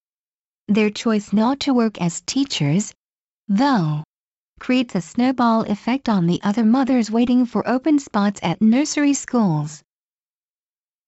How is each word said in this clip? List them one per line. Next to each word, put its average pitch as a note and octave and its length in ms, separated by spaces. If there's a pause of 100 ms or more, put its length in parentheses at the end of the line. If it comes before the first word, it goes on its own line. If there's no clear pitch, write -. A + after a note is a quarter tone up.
(680)
Their G#3+ 220
choice G#3+ 420
not A#3 280
to C#4 160
work A3+ 260
as E3+ 200
teachers, G3+ 680 (560)
though, G3 560 (560)
creates B3+ 360
a F3+ 60
snowball A#3+ 600
effect A#3 480
on F#3+ 160
the E3+ 160
other G#3 240
mothers B3 460
waiting B3 340
for - 240
open C#4 300
spots G3+ 420
at - 180
nursery C#4+ 540
schools. E3 720 (1200)